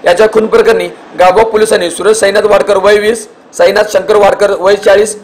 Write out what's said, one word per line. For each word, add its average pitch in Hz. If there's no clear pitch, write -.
याच्या 214
खून 220
प्रकरणी 196
गावबाग 190
पोलिसांनी 214
सुरेश 208
साईनाथ 202
वाडकर 202
वय 202
वीस, 214
साईनाथ 196
शंकर 196
वाडकर 196
वय 196
चाळीस 208